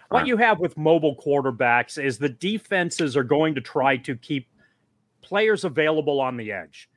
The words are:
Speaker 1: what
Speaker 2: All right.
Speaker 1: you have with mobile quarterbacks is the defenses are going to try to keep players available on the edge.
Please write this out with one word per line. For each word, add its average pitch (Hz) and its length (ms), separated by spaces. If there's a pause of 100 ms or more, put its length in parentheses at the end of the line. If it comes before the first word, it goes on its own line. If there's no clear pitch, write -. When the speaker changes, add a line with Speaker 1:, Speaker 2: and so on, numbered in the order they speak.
Speaker 1:
what - 100
Speaker 2:
All - 20
right. - 80
Speaker 1:
you 247 80
have 214 240
with 170 160
mobile 156 400
quarterbacks 131 840
is 135 180
the 143 100
defenses 170 880
are 135 80
going 151 300
to 131 80
try 135 340
to 131 180
keep 131 320 (760)
players 208 420
available 151 560
on 127 160
the 110 160
edge. 87 440